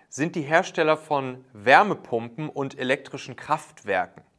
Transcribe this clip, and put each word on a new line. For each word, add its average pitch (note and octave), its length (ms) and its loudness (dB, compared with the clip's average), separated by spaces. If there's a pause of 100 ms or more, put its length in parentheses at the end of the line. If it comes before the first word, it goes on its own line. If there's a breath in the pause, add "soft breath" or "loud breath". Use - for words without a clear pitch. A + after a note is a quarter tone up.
sind D#3+ 260 -4
die E3+ 80 -4
Hersteller D#3 540 2
von C3+ 560 -6
Wärmepumpen B2 960 2
und C3+ 280 -8
elektrischen C3+ 600 -4
Kraftwerken. - 880 -4 (140)